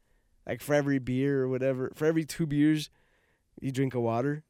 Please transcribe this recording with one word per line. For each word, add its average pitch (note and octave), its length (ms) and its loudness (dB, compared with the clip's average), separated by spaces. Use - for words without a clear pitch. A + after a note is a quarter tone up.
Like, A#2+ 160 -8
for D3 140 0
every C#3+ 240 2
beer C3 420 0
or B2+ 60 0
whatever, C3 480 -2
for D3+ 100 -2
every D#3+ 200 2
two E3 200 -4
beers, D3+ 460 2
you C3+ 120 -6
drink C3 240 0
a B2 40 -2
water, B2 500 0